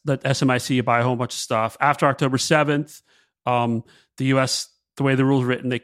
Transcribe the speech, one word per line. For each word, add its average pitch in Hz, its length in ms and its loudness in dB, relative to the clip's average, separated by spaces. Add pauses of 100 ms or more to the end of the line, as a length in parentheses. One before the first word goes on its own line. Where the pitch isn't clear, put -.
let 135 180 -4
S 135 160 -2
M 139 80 2
I 127 80 2
C 127 240 -2
buy 120 200 2
a - 20 2
whole 123 140 0
bunch 120 180 -6
of - 60 -10
stuff. 113 380 -4
After 143 280 2
October 131 320 0
seventh, 147 640 0 (420)
um, 120 400 -2 (320)
the 131 100 -4
U 135 120 2
S, - 320 -2 (260)
the 139 60 -4
way 135 120 2
the 135 120 2
rules 135 160 2
were 123 60 -2
written, 127 200 -2
they, 123 160 -4